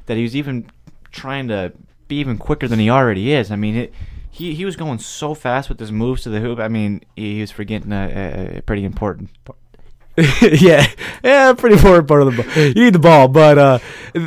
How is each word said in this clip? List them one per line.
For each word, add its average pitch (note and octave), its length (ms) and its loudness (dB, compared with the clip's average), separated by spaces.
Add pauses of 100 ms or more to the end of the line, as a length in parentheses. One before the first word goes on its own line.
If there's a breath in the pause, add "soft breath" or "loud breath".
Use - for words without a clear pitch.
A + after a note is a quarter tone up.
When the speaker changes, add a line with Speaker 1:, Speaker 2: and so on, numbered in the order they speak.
Speaker 1:
that A#2 100 -8
he A#2 60 -4
was A#2 140 -8
even C3+ 300 -8 (440)
trying C3+ 380 -12
to F#2+ 240 -8 (340)
be C#3+ 100 -10
even C3+ 220 -6
quicker D3+ 300 -6
than A2+ 100 -2
he G#2+ 100 0
already A#2+ 440 0
is. A2+ 180 -4
I G#2 60 -8
mean, G#2+ 200 -6
it, A#2+ 180 -10 (360 soft breath)
he, D#3+ 240 -12
he E3+ 100 -10
was F#3+ 120 -10
going D3 240 -10
so D3+ 340 -10
fast C3 340 -6
with - 120 -10
his G#2+ 120 -12
moves A#2+ 300 -4
to A#2+ 80 -12
the G#2+ 100 -6
hoop. A#2 200 -6
I A2 80 -6
mean, G#2 340 -6 (140)
he, G#2 200 -10
he G#2+ 60 -6
was G2+ 80 -10
forgetting G#2 420 -10
a, F#2+ 600 -8
a, F#2+ 40 -14
a - 40 -12
pretty G2+ 220 -6
important G2 460 -10 (140)
part. - 140 -20 (580)
Speaker 2:
<laughs> D#3 260 0
Yeah, D#3 440 6 (360 loud breath)
yeah, C4 320 4
pretty A#3 220 4
important F3 320 6
part D3 140 4
of C3 140 2
the A#2 60 -2
ball. D#3 200 -2
You D3 220 2
need A#3 100 4
the F3 40 2
ball, D3+ 300 6
but, D3 300 6
uh, C#3 200 4 (480 loud breath)